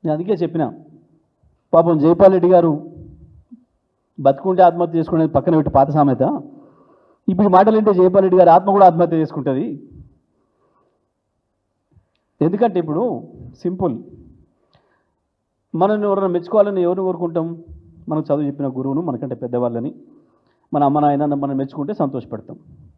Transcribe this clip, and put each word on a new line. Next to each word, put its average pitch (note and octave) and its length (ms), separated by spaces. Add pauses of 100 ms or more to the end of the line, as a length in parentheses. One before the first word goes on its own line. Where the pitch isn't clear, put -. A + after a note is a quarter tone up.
నేను D#3 100
అందుకే F3 200
చెప్పిన, D#3+ 380 (1000)
పాపం E3 240
జైపాల్ E3+ 340
రెడ్డి F3 180
గారు E3+ 420 (1300)
బతుకుంటే F3+ 440
ఆత్మహత్య E3+ 360
చేసుకునేది D#3+ 300
పక్కన D#3+ 260
పెట్టి D#3 160
పాత C#3 200
సామెత. C#3+ 500 (880)
ఇప్పుడు G3 180
ఈ F#3 40
మాటలు G3+ 240
వింటే G#3+ 180
జైపాల్ F#3 280
రెడ్డి F#3 160
గారి F3 120
ఆత్మ F#3 220
కూడా G3 140
ఆత్మహత్య E3+ 320
చేసుకుంటది. D3 640 (2500)
ఎందుకంటే F#3 380
ఇప్పుడు E3 480 (340)
సింపుల్, F3+ 420 (1700)
మనల్ని G3+ 320
ఎవరైనా G3 200
మెచ్చుకోవాలని F#3+ 540
ఎవరిని F3+ 240
కోరుకుంటాం? E3+ 580 (460)
మనకు D3+ 160
చదువు D3+ 160
చెప్పిన C#3+ 260
గురువును, C3+ 340
మనకంటే C3 340
పెద్దవాళ్ళని, A#2+ 600 (800)
మన C#3+ 100
అమ్మ C#3+ 160
నాయన D3 260
మనం C#3 320
మెచ్చుకుంటే C#3 360
సంతోషపడతాం. C3+ 680 (380)